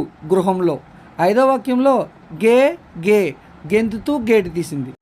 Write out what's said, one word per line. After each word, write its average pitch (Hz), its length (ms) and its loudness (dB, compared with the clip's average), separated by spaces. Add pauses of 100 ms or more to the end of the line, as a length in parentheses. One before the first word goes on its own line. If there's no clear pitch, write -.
(300)
గృహంలో, 185 460 0 (520)
ఐదో 226 220 2
వాక్యంలో 254 440 0 (480)
గే 233 160 4 (480)
గే 208 140 4 (520)
గెంతుతూ 220 400 -2 (160)
గేటు 208 300 2
తీసింది, 139 440 -8